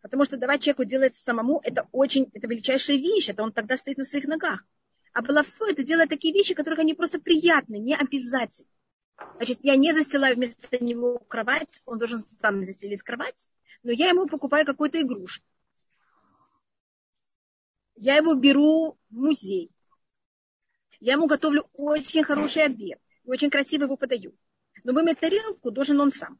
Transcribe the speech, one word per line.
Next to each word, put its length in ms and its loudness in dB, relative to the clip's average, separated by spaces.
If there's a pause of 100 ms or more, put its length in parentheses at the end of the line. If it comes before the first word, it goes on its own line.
Потому 220 2
что 120 -6
давать 260 0
человеку 220 2
делать 320 2
самому, 480 0
это 260 -4
очень, 440 2
это 120 -10
величайшая 500 0
вещь, 320 0
это 140 -6
он 100 -4
тогда 240 -4
стоит 220 -8
на 60 -4
своих 220 -6
ногах. 380 -4 (480)
А 100 -4
баловство — 440 0
это 160 -2
делать 260 2
такие 260 -2
вещи, 200 2
которых 260 -4
они 140 2
просто 240 -4
приятны, 600 2
не 160 -2
обязательно. 760 -4 (680)
Значит, 260 -4
я 140 4
не 180 4
застилаю 420 2
вместо 460 -6
него 360 -2
кровать, 680 -6
он 120 -10
должен 220 -6
сам 440 -4
застелить 380 -10
кровать, 460 -12 (340)
но 80 -6
я 200 2
ему 160 2
покупаю 400 0
какую-то 340 -2
игрушку. 440 -6 (2500)
Я 200 2
его 180 4
беру 640 4 (100)
в 60 -20
музей. 560 -4 (1300)
Я 140 2
ему 120 2
готовлю 460 2
очень 520 0
хороший 400 0
обед, 340 -6 (260)
и 60 -10
очень 200 0
красиво 340 -2
его 120 -4
подаю. 380 -6 (500)
Но 80 -2
вымыть 280 2
тарелку 500 -2
должен 300 0
он 100 4
сам. 300 -14